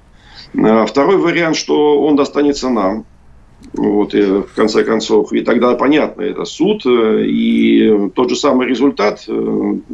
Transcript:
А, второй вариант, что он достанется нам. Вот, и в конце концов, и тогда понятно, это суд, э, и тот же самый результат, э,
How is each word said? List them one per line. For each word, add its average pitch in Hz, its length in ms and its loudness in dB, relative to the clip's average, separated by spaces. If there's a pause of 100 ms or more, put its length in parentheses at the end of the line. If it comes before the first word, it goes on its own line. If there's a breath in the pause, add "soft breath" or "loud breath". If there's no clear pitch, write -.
(580 loud breath)
А, 110 280 2
второй 165 320 2
вариант, 160 380 0
что 147 460 0
он 147 140 2
достанется 139 540 -2
нам. 107 360 -4 (680)
Вот, 104 400 -2
и 104 80 2
в 98 340 -2
конце 110 280 0
концов, 110 480 0
и 117 100 0
тогда 117 340 0
понятно, 127 460 0
это 95 240 -6
суд, 208 400 -2
э, 110 400 2
и 110 880 2
тот 120 160 0
же 123 60 -2
самый 127 320 0
результат, 135 600 -2
э, 110 460 -4 (200)